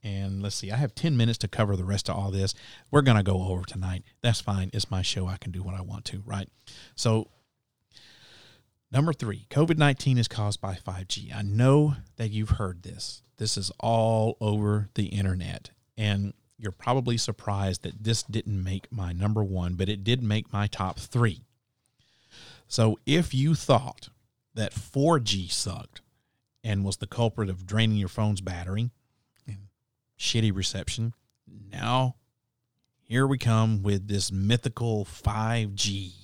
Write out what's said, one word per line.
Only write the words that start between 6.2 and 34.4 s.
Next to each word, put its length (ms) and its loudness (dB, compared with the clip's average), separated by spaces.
right? 220 -6
So, 360 0
number 200 4
three, 380 -4
covid 280 4
nineteen 400 4
is 100 2
caused 320 -2
by 160 -6
five 320 -8
G. 260 -8
I 80 -6
know 540 4
that 140 -2
you've 200 -2
heard 340 -2
this. 380 -12
This 180 -2
is 240 -4
all 600 4
over 540 2
the 120 0
internet. 640 -2
And 380 0
you're 120 -8
probably 440 0
surprised 680 -2
that 180 -10
this 220 0
didn't 380 -2
make 280 -6
my 220 -6
number 320 2
one, 320 -2
but 120 0
it 140 -4
did 200 2
make 300 0
my 140 0
top 320 -4
three. 460 0
So 400 2
if 260 2
you 220 2
thought 540 0
that 180 -4
four 480 2
G 260 -2
sucked 540 -6
and 200 0
was 120 -2
the 100 -10
culprit 420 0
of 160 -6
draining 320 2
your 120 0
phone's 320 0
battery 500 -4
and 220 -14
shitty 360 2
reception, 600 -4
now 680 -2
here 260 2
we 120 2
come 460 4
with 240 0
this 240 -2
mythical 720 0